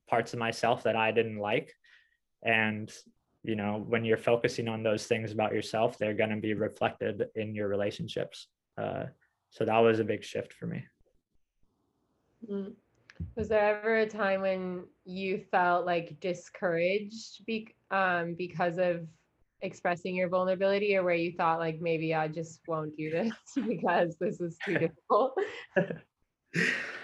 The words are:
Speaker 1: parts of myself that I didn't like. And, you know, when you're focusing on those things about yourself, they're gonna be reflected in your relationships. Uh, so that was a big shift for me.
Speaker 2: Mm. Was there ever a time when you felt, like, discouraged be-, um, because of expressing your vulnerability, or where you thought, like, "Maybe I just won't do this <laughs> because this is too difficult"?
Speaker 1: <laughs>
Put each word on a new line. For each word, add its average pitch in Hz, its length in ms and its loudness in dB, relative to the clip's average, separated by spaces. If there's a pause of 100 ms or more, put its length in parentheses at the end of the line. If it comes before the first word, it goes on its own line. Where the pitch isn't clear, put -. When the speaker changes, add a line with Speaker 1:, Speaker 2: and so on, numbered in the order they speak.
Speaker 1:
parts 117 260 0
of 123 40 -4
myself 117 460 0
that 110 100 4
I 110 160 2
didn't 110 280 2
like. 107 360 -2 (680)
And, 110 480 0 (500)
you 113 140 -2
know, 104 300 -2
when 113 180 0
you're 110 140 4
focusing 117 500 2
on 110 140 -2
those 107 240 0
things 110 260 0
about 107 200 0
yourself, 113 460 0
they're 104 160 0
gonna 107 220 0
be 107 180 -2
reflected 107 800 -2
in 107 200 -6
your 104 140 -2
relationships. - 800 -4 (300)
Uh, 107 300 -4 (440)
so - 140 -4
that 110 140 4
was 113 220 8
a 107 40 0
big 104 200 -2
shift - 280 -8
for - 140 -12
me. - 180 -6 (1600)
Speaker 2:
Mm. 196 260 -6 (600)
Was 214 140 -4
there 208 320 4
ever 226 160 2
a 220 100 4
time 196 360 0
when 185 420 -2 (200)
you 190 460 -4
felt, 180 360 4
like, 170 340 -2
discouraged 190 1300 -2
be-, 220 280 -4 (160)
um, 175 440 2
because 175 440 -2
of 170 300 0 (520)
expressing 180 540 -4
your 180 140 0
vulnerability, 196 680 2
or 190 60 4
where 175 140 4
you 170 160 0
thought, 165 260 2
like, 160 220 -2
"Maybe 160 340 0
I 156 140 0
just 160 400 -8
won't 156 280 -4
do 156 140 -6
this 196 220 0 (240)
<laughs> 220 100 -2
because 175 540 0
this 175 200 -4
is 170 240 -6
too 170 140 0
difficult"? 240 580 0 (380)
Speaker 1:
<laughs> 185 80 4 (1200)